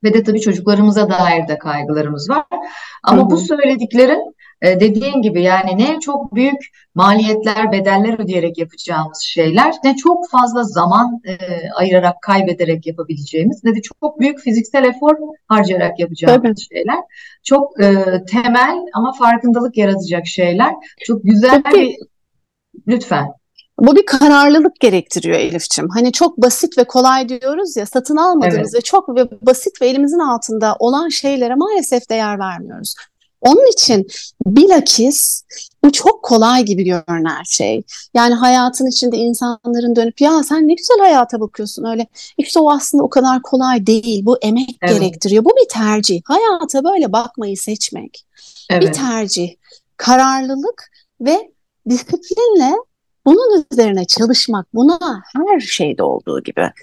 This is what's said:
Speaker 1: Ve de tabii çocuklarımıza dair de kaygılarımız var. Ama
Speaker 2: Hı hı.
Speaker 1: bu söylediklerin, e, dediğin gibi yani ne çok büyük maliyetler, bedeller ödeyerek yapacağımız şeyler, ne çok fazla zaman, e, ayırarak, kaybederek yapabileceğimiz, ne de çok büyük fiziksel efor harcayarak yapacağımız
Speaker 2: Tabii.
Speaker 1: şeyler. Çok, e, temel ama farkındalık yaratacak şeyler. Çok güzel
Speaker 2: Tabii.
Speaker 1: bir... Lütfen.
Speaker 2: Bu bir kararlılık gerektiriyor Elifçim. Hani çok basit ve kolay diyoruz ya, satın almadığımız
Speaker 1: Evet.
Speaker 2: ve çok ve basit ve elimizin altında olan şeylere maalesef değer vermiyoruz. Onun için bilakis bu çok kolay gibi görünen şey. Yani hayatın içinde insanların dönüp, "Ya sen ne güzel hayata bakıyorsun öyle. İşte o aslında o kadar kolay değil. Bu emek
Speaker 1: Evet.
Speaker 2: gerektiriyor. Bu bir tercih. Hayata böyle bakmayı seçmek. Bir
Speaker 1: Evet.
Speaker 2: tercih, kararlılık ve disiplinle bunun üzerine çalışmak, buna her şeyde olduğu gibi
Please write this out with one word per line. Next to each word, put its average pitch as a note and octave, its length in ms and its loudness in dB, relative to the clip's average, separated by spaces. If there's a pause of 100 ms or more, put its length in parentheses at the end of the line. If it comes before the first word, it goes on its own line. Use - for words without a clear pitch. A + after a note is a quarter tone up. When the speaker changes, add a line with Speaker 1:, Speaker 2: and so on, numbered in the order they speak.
Speaker 1:
Ve G#3+ 100 2
de A3+ 80 2
tabii G#3+ 180 -2
çocuklarımıza G3+ 680 0
dair F3 380 0
de D3+ 100 -6
kaygılarımız D3 720 -6
var. D4 140 -2 (580)
Ama - 200 4
Speaker 2:
Hı - 40 2
hı. - 40 0
Speaker 1:
bu - 60 2
söylediklerin, C4+ 1000 0 (260)
e, F#3 180 2
dediğin G#3+ 420 0
gibi F3 200 0
yani F#3 360 0
ne D4+ 220 0
çok C#4+ 340 -8
büyük C#4 360 -2 (240)
maliyetler, G#3+ 800 0
bedeller G3 460 0
ödeyerek F3 400 -4
yapacağımız E3 640 -8
şeyler, F3 520 0 (100)
ne C4+ 120 2
çok F4 340 0
fazla A#3+ 340 0
zaman, G#3 600 0
e, F#3 120 -10 (340)
ayırarak, F3+ 520 0
kaybederek F3 640 -2
yapabileceğimiz, D#3+ 760 -6
ne A3+ 100 2
de A3 80 -6
çok D4+ 380 -8
büyük C#4+ 200 -2
fiziksel A#3 440 0
efor C#4 320 2 (320)
harcayarak F3+ 500 0
yapacağımız F3 440 2
Speaker 2:
Tabii. A3 340 -4
Speaker 1:
şeyler. G#3 220 -4 (440)
Çok, C#4 380 0
e, G3 240 4 (260)
temel A#3+ 480 0 (160)
ama C4 180 -2
farkındalık A#3+ 640 0
yaratacak F#3+ 500 -2
şeyler. F#3 480 -2 (320)
Çok G#3 180 -4
güzel A#3+ 380 4
Speaker 2:
Tabii. D4 140 0
Speaker 1:
bir... C4 200 2 (880)
Lütfen. E3 420 -2 (500)
Speaker 2:
Bu B3+ 180 6
bir G4+ 100 4
kararlılık D4 760 4
gerektiriyor E3+ 580 0
Elifçim. D#3+ 500 -4
Hani A#3 240 0
çok E4+ 260 0
basit B3 400 2
ve B3 60 6
kolay C4 440 2
diyoruz C#4 480 -6
ya, G#3 100 -6
satın C4 300 -4
almadığımız D4+ 400 2
Speaker 1:
Evet. - 180 -4
Speaker 2:
ve A#3+ 60 0
çok C#4 360 -2
ve B3 120 2 (140)
basit B3+ 400 0
ve B3 60 2
elimizin C#4+ 300 0
altında A3+ 600 -2
olan C#4 300 0
şeylere C4+ 460 -2
maalesef D#4+ 560 -2
değer G#3+ 280 -2
vermiyoruz. F#3 560 -10 (460)
Onun A4 320 4
için G3 340 2 (400)
bilakis C#4+ 960 2 (420)
bu C#4+ 80 8
çok - 300 2
kolay A#3 420 4
gibi G3 200 -2
görünen E3 640 -4
şey. G#3 360 -2 (320)
Yani A#3+ 200 4
hayatın B3+ 520 2
içinde B3 300 -2
insanların A#3+ 800 -2
dönüp, A3+ 240 -2
"Ya D4+ 220 2
sen D#4 260 0
ne E4 60 4
güzel G#4+ 240 2
hayata C4 420 4
bakıyorsun G#3 440 -10
öyle. A3+ 220 -6 (320)
İşte D#4 220 0
o D4+ 100 4
aslında C#4+ 340 0
o B3+ 60 -4
kadar B3+ 320 2
kolay B3+ 440 0
değil. A3 400 0
Bu B3 120 2
emek A3+ 440 -4
Speaker 1:
Evet. F#3+ 180 2
Speaker 2:
gerektiriyor. F#3+ 440 0
Bu E4 60 4
bir B4 180 4
tercih. G#3+ 560 -2
Hayata E4+ 600 -2
böyle E4 280 0
bakmayı A3+ 440 -4
seçmek. - 680 -10 (440)
Bir F#3 60 0
Speaker 1:
Evet. E3+ 180 2
Speaker 2:
tercih, A3 600 -4 (420)
kararlılık C4+ 920 -2 (300)
ve E4 300 -2 (380)
disiplinle F4 840 0 (540)
bunun G4 440 4
üzerine G#3 340 0
çalışmak, A3 720 -2
buna C#4 480 0 (140)
her F4 240 0
şeyde D3+ 420 -4
olduğu C2+ 400 -4
gibi - 280 -4 (120)